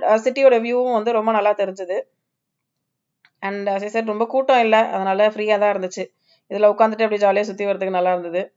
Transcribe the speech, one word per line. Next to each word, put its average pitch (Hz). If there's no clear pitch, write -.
அஹ், 220
சிட்டியோட 254
வியூவும் 240
வந்து 214
ரொம்ப 220
நல்லா 208
தெரிஞ்சது. 190
And 202
as 196
I 208
said, 226
ரொம்ப 214
கூட்டம் 262
இல்ல, 220
அதனால 190
ஃப்ரீயா 214
தான் 202
இருந்துச்சு. 185
இதுல 208
உட்காந்துட்டு 220
அப்படியே 208
ஜாலியா 202
சுத்தி 202
வர்றதுக்கு 190
நல்லா 180
இருந்தது. 175